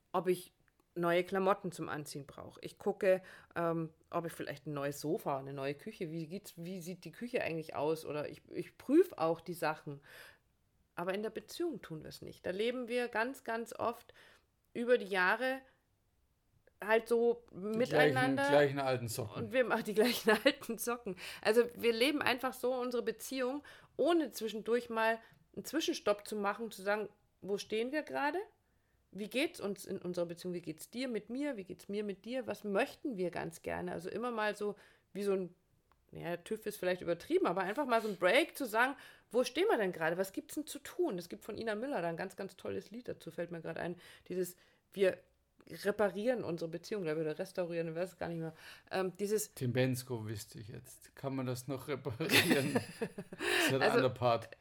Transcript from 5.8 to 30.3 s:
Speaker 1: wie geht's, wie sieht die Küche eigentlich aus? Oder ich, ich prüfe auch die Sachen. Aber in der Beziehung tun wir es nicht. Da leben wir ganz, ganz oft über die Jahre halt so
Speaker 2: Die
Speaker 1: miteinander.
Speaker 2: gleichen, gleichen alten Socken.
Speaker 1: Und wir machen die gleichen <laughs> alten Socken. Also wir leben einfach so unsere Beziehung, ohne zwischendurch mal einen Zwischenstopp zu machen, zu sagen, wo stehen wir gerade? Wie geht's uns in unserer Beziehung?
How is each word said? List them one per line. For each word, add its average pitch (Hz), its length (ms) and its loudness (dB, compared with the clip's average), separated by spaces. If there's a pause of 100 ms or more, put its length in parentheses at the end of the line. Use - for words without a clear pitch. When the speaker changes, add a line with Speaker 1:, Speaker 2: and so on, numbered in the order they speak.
Speaker 1:
wie 165 160 -6
geht's, 190 300 -12
wie 175 240 -8
sieht 175 240 -10
die 165 80 -12
Küche 240 280 -4
eigentlich 160 340 -4
aus? 160 300 -2
Oder 147 220 -6
ich, - 140 -14 (100)
ich - 260 -10
prüfe 330 400 4
auch 165 220 2
die 175 140 -10
Sachen. 156 480 -4 (920)
Aber 175 180 -2
in 208 100 -2
der 220 60 -4
Beziehung 311 520 -6
tun 156 220 -10
wir - 60 -14
es - 120 -16
nicht. - 240 -12
Da - 40 -2
leben 226 400 -2
wir 240 180 0
ganz, 240 380 -4
ganz 226 260 -4
oft - 420 -4 (600)
über 240 240 4
die 208 80 -6
Jahre 214 560 2 (1200)
halt 220 240 4
so 233 440 4
Speaker 2:
Die 208 260 -4
Speaker 1:
miteinander. 147 640 4
Speaker 2:
gleichen, 143 320 6
gleichen 143 40 0
alten 131 280 0
Socken. - 380 -6
Speaker 1:
Und 208 80 -6
wir 254 120 6
machen 220 180 2
die 214 100 -4
gleichen 220 360 4
<laughs> 220 160 6
alten 269 320 2
Socken. 220 380 -4 (260)
Also 220 220 6 (120)
wir 226 180 2
leben 269 280 4
einfach 254 320 2
so 247 200 0
unsere 247 300 -2
Beziehung, 262 600 -4 (340)
ohne 302 340 4
zwischendurch 220 580 -2
mal 226 300 2 (360)
einen 208 100 -8
Zwischenstopp 277 640 0
zu - 80 -6
machen, 208 360 -2
zu - 100 -12
sagen, 202 280 0 (320)
wo 196 160 -2
stehen 226 340 -2
wir 302 120 0
gerade? 285 340 -2 (760)
Wie 202 160 -8
geht's 294 320 -2
uns 196 260 -6
in 196 120 -4
unserer 175 300 -2
Beziehung? 175 260 -8